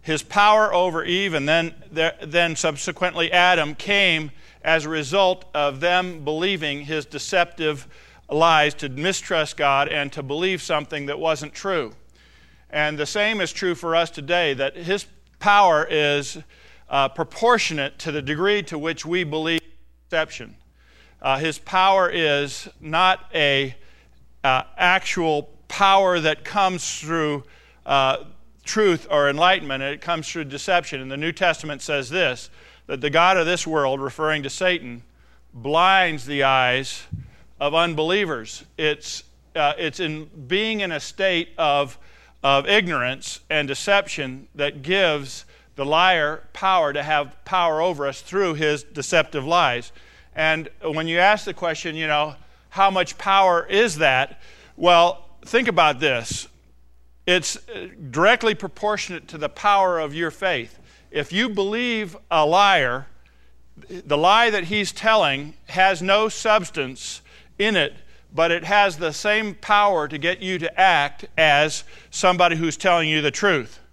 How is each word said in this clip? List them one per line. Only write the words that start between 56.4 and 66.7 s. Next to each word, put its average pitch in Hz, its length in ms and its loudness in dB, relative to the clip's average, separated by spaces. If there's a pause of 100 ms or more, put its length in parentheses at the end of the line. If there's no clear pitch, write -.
It's, 180 300 0
uh, 208 320 -14 (220)
directly 214 440 4
proportionate 196 760 -6
to 160 100 -16
the 147 100 -6
power 190 500 2
of 151 160 -4
your 165 160 -4
faith. 156 480 -4 (320)
If - 220 -4
you 220 160 0
believe 214 680 -4 (140)
a 156 160 4
liar, 156 600 2 (840)
the 147 300 -4
lie 214 320 6
that 202 140 -2
he's 196 280 -2
telling 156 600 0 (140)
has 185 340 2
no 202 260 4
substance 175 920 -2 (380)